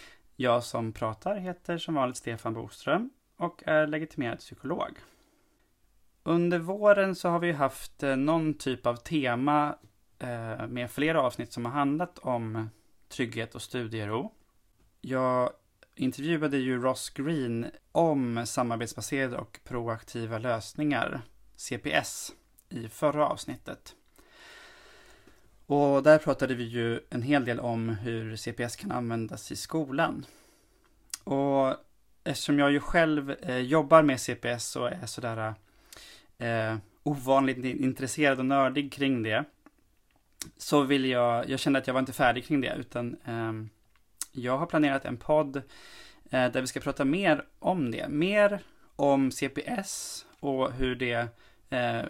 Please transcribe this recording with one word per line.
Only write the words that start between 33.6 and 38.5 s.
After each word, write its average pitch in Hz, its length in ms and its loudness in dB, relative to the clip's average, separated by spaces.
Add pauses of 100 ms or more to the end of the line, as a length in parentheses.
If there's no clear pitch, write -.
med 135 180 4
C 123 140 -4
P 120 140 -6
S 120 280 -4
och 123 160 -2
är - 140 -10
sådär, 110 480 -6 (840)
eh, 113 380 -2 (260)
ovanligt 135 560 2
in-, 127 260 -2
intresserad 131 540 2
och 131 80 0
nördig 139 460 2